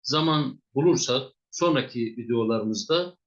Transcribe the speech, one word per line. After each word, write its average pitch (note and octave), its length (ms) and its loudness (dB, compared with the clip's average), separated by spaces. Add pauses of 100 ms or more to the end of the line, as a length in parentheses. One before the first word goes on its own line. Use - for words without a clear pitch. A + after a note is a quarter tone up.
Zaman D3+ 600 0 (120)
bulursak C3+ 580 0 (180)
sonraki C#3 500 0
videolarımızda A2+ 1160 -2 (100)